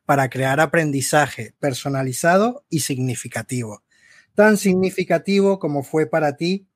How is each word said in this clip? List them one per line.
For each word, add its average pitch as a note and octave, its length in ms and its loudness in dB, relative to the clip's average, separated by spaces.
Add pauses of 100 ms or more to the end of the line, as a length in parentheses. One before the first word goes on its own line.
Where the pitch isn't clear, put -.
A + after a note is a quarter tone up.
para C3+ 240 2
crear C3 320 0
aprendizaje D3 1000 0
personalizado C#3+ 1080 0
y D#3+ 100 -2
significativo. B2 1040 -6 (520)
Tan G#3+ 200 6
significativo F#3+ 1040 0
como C#3+ 240 -4
fue D#3 220 0
para D3+ 320 0
ti F#3 280 -4 (100)